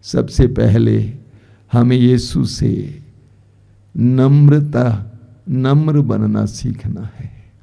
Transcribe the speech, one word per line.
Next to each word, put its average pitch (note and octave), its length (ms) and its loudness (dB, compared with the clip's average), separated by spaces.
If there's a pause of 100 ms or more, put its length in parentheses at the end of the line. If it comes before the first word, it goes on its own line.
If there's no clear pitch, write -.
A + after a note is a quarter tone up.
सबसे - 420 0
पहले A2 640 0 (580)
हमें A#2+ 260 2
यीशु B2 480 0
से - 560 -4 (960)
नम्रता, C3 1120 2 (380)
नम्र C#3+ 520 0
बनना G#2+ 440 -2
सीखना - 720 -10
है। - 360 -18 (120)